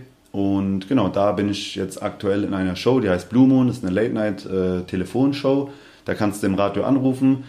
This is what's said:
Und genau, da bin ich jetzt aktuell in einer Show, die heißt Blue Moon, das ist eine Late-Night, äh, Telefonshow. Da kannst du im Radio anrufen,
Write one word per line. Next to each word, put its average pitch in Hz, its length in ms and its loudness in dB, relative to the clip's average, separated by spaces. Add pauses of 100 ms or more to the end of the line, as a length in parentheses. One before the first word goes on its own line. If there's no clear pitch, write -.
(320)
Und 98 560 -2
genau, 113 200 2
da 101 240 2
bin 101 160 0
ich - 280 -6
jetzt 95 260 -8
aktuell 101 400 -2
in 92 100 -4
einer 92 220 -2
Show, 123 260 2
die 101 100 2
heißt 90 180 -2
Blue 131 180 6
Moon, 131 220 4
das 120 100 -4
ist - 60 -8
eine 92 100 -2
Late-Night, 107 520 -2
äh, 92 360 0
Telefonshow. 135 880 0 (340)
Da 127 100 -2
kannst 101 280 -2
du 104 60 2
im 95 60 2
Radio 101 300 0
anrufen, 131 640 2